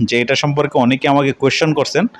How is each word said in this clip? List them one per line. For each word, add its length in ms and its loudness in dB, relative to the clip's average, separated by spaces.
যে 180 0
এটা 140 0
সম্পর্কে 440 -2
অনেকে 300 2
আমাকে 240 2
কোয়েশ্চেন 420 0
করছেন, 320 0